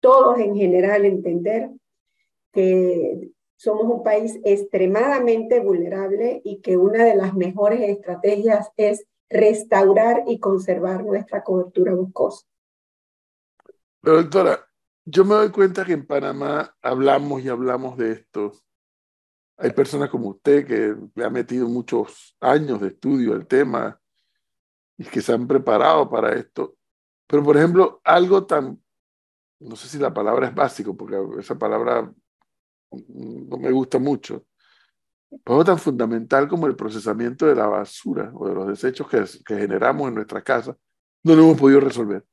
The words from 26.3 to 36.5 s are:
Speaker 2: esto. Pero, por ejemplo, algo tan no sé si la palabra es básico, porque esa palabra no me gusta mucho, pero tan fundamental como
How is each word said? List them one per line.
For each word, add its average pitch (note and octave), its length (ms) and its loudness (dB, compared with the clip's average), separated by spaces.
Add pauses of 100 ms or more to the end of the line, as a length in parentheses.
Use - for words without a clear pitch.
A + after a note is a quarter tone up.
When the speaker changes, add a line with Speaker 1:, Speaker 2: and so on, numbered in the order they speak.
Speaker 2:
esto. - 420 -10 (500)
Pero, D3 160 0
por C#3+ 140 2
ejemplo, E3+ 480 2
algo F3+ 420 2
tan C#3+ 340 -4 (800)
no A2+ 160 -18
sé - 120 -20
si D3+ 100 -12
la C#3 140 -2
palabra A#2 360 -2
es - 60 -12
básico, G#2 420 -4
porque G2+ 200 -10 (220)
esa G#2+ 180 -10
palabra A2+ 560 -4 (800)
no C3 680 -16
me C3 120 -4
gusta C3 280 -2
mucho, - 460 -6 (1000)
pero C#3 200 4
tan F3+ 140 4
fundamental A#2+ 720 -2
como D#3+ 180 -2